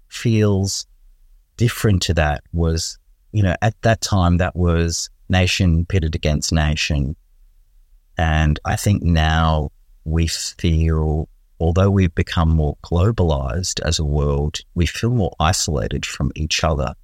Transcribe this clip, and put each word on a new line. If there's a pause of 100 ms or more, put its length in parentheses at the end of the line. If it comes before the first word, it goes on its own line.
feels (720)
different
to
that (100)
was, (340)
you
know,
at
that
time,
that
was (180)
nation
pitted
against
nation. (1000)
And
I
think
now (340)
we
feel, (320)
although
we've
become
more
globalized
as
a
world, (140)
we
feel
more
isolated
from
each
other.